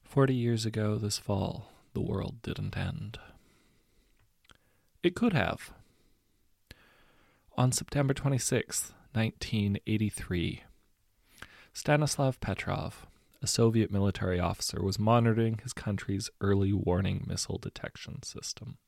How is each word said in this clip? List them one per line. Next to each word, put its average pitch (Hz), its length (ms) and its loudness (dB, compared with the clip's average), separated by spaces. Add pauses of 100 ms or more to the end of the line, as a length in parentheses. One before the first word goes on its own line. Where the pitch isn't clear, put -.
Forty 135 320 4
years 117 280 2
ago 107 300 0
this 107 240 -2
fall, - 540 -2 (220)
the - 60 -2
world - 420 -4
didn't - 340 -6
end. 95 420 -6 (1800)
It 175 140 2
could 233 160 2
have. - 400 -2 (1800)
On 127 160 4
September 139 420 0
twenty-sixth, - 800 -2 (240)
nineteen 110 720 0
eighty-three, 98 760 -2 (1080)
Stanislav 147 680 2
Petrov, - 680 -4 (380)
a 104 60 -2
Soviet 113 420 4
military 95 480 2
officer, - 420 -2
was 98 160 0
monitoring 113 680 4
his 123 80 -8
country's - 580 -4 (100)
early 98 320 4
warning 95 540 2
missile 90 320 -4
detection - 640 -10
system - 640 -12